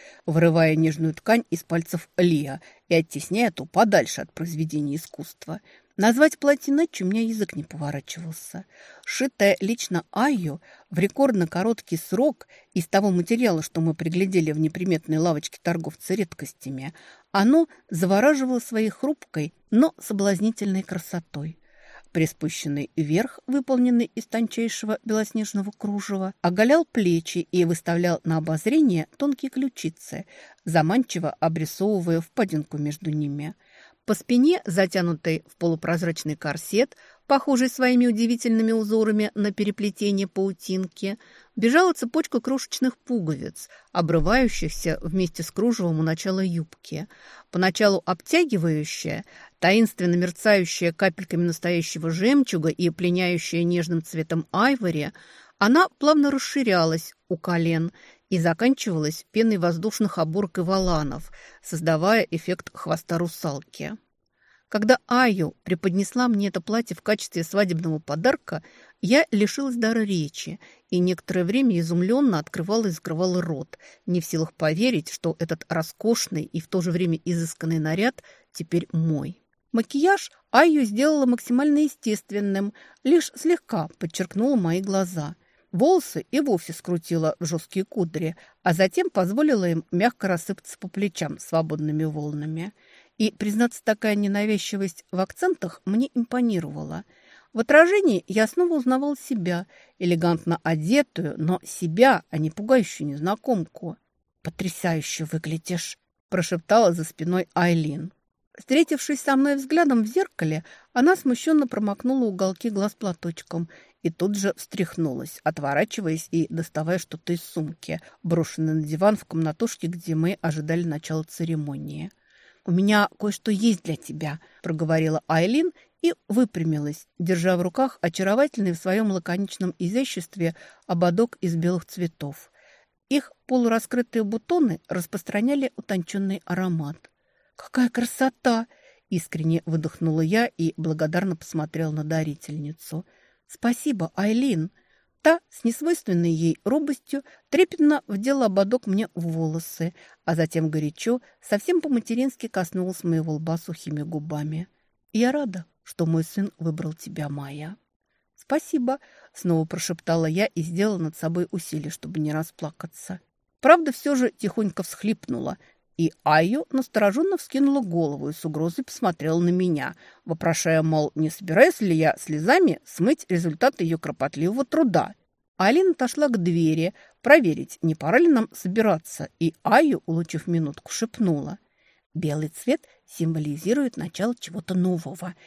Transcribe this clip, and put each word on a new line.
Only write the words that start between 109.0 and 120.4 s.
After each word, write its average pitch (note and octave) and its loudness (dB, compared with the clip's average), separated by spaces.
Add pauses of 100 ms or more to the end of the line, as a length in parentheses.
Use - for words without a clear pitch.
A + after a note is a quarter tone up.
со C#4 2
мной C#4 4
взглядом C4+ 2
в G#3+ -4
зеркале, E3+ -2 (280)
она D4+ 6
смущённо C#4+ 2
промокнула A#3 -2
уголки F#3+ -2
глаз G3+ -2
платочком – E3+ -6 (320)
и E3+ -2
тут G3 -2
же G3 0
встряхнулась, D#3 -6
отворачиваясь D#3+ -2
и E3 0
доставая E3 -4
что-то - -8
из E3+ -6
сумки, D#3+ -8 (240)
брошенной D#3+ 0
на D#3 0
диван F3+ 2
в - -12
комнатушке, D#3+ -4
где E3+ -6
мы E3+ 0